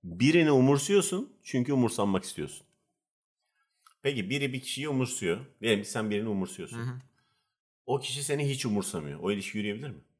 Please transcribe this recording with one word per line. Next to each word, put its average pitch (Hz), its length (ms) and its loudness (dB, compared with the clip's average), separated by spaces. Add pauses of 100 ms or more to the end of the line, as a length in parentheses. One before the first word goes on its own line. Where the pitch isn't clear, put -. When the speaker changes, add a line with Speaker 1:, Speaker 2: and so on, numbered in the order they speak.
Speaker 1:
Birini 147 480 4
umursuyorsun 143 800 4 (100)
çünkü 131 300 0
umursanmak 104 500 2
istiyorsun. - 420 -10 (1400)
Peki 120 260 -2
biri 139 240 -2
bir 127 80 -8
kişiyi 147 280 -6
umursuyor. 123 480 0 (240)
Diyelim 104 220 2
ki - 60 -10
sen 110 200 -4
birini 104 200 -2
umursuyorsun. 95 480 -6
Speaker 2:
Hı 117 60 -6
hı. 123 100 -6 (920)
Speaker 1:
O 139 140 -2
kişi 135 240 -6
seni 143 260 0
hiç 135 160 -4
umursamıyor. 90 560 -4
O 95 100 -2
ilişki 101 260 -4
yürüyebilir 107 320 -6
mi? 80 120 -16 (180)